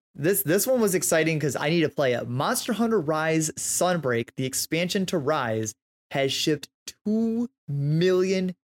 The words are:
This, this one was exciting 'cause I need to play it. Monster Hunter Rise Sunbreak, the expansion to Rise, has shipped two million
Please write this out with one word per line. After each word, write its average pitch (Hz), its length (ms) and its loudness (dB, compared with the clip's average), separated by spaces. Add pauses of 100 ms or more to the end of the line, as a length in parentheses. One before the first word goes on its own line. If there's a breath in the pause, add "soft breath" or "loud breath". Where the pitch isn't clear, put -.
(160)
This, 185 260 0
this 180 240 0
one 254 140 2
was 202 160 2
exciting 160 420 2
'cause 143 180 -2
I 147 140 -2
need 170 120 2
to 147 60 2
play 131 260 0
it. 117 140 -4
Monster 160 440 -2
Hunter 220 280 0
Rise 156 520 0
Sunbreak, 143 840 0
the 131 80 -2
expansion 175 640 -2
to 180 120 -2
Rise, 123 540 0 (380)
has 139 220 0
shipped 151 360 -2 (380)
two 226 420 0 (200)
million 180 960 2